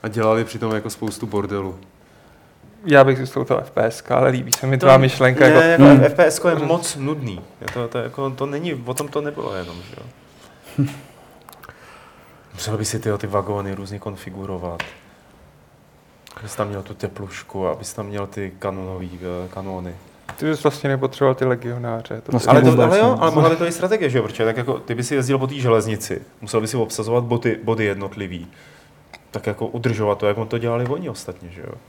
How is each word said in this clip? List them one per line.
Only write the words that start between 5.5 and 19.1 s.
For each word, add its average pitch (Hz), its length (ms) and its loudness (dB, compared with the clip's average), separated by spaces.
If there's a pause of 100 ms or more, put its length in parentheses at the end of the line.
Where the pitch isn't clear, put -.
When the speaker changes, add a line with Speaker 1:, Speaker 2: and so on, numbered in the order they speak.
Speaker 2:
jako 160 80 10
Speaker 1:
jako 165 220 8
Speaker 3:
Hmm. 143 200 8
Speaker 1:
F 147 100 2
P 175 120 6
S 151 120 2
ko 180 100 2
je 165 60 4
Speaker 2:
Hmm. 147 120 -2
Speaker 1:
moc 170 300 -2
nudný. 135 440 -6 (200)
Je 98 140 -12
to, 120 140 -4
to 123 100 -6
je 113 60 -4
jako, 135 260 -6
to 131 160 -6
není, 151 280 -6 (120)
o 123 80 -6
tom 147 140 -4
to 151 120 -4
nebylo 147 340 -8
jenom, 85 220 -10 (140)
že - 100 -18
jo. 120 60 -18 (840)
<laughs> - 40 -14 (1600)
Musel 110 240 -6
by 107 60 -4
si, 107 140 -6
tyjo, 104 200 -2
ty 107 80 -8
vagóny 98 480 -4
různě 98 240 -12
konfigurovat. 95 840 -10 (1500)
Abys 107 200 -14
tam 104 120 -4
měl 98 140 -8
tu 98 120 -16
teplušku, 95 720 -8
abys 85 280 -6
tam 104 120 -10
měl 101 200 -8
ty 98 320 -10
kanonový, 92 520 -8 (340)